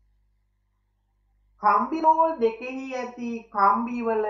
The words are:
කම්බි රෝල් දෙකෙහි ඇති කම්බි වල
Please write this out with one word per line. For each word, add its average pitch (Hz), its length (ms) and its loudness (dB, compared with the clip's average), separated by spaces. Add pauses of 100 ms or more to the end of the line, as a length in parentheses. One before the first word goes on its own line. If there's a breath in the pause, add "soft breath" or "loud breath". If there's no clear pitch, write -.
(1600)
කම්බි 240 380 2
රෝල් 320 380 4
දෙකෙහි 254 560 -2
ඇති 240 360 -8 (180)
කම්බි 226 540 2
වල 220 280 0